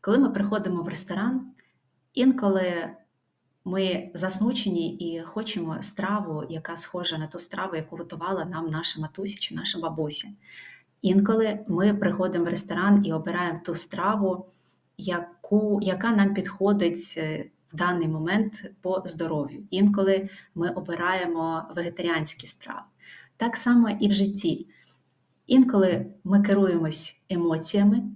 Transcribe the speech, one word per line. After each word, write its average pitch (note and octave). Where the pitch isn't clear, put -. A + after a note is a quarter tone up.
Коли A3
ми C4
приходимо G3+
в -
ресторан, A#3+
інколи F#3+
ми F#3
засмучені F#3
і E3
хочемо E3
страву, F#3+
яка D#3+
схожа F3
на D#3
ту E3+
страву, F3+
яку D#3+
готувала E3+
нам E3
наша D#3
матуся G3
чи -
наша E3
бабуся. D#3
Інколи G#3
ми G3
приходимо G3+
в -
ресторан F#3+
і E3
обираємо E3+
ту E3+
страву, F#3+
яку, G3+
яка F#3+
нам G3
підходить, F#3+
е, D#3
в -
даний F3
момент F3
по F#3
здоров'ю. D#3+
Інколи G3
ми E3+
обираємо E3+
вегетаріанські E3+
страви. -
Так A#3
само A#3+
і G3+
в G#3
житті. G3
Інколи F#3+
ми G3+
керуємось F3+
емоціями F3